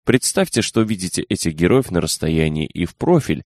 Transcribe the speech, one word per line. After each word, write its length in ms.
Представьте, 580
что 200
видите 400
этих 320
героев 360
на 100
расстоянии 680
и 180
в 100
профиль, 480